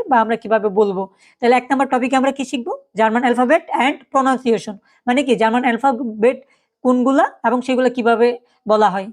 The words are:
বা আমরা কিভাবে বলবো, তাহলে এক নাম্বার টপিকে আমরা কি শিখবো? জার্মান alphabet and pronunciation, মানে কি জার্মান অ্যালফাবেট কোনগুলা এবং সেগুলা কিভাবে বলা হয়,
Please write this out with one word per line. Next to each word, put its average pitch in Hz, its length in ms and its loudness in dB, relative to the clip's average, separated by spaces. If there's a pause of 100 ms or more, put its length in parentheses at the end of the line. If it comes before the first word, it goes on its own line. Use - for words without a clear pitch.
বা 247 100 2
আমরা 220 160 0
কিভাবে 214 340 -2
বলবো, 196 340 0 (380)
তাহলে 247 140 4
এক 254 140 0
নাম্বার 269 180 0
টপিকে 262 280 -2
আমরা 262 160 2
কি 269 140 -10
শিখবো? 269 260 -8 (240)
জার্মান 220 280 0
alphabet 247 400 2 (160)
and 277 180 0 (140)
pronunciation, 254 640 -2 (320)
মানে 247 160 2
কি 277 120 0
জার্মান 220 280 0
অ্যালফাবেট 240 760 0 (460)
কোনগুলা 254 420 2 (180)
এবং 240 180 0
সেগুলা 254 280 0
কিভাবে 233 380 2 (400)
বলা 214 220 4
হয়, 190 240 -6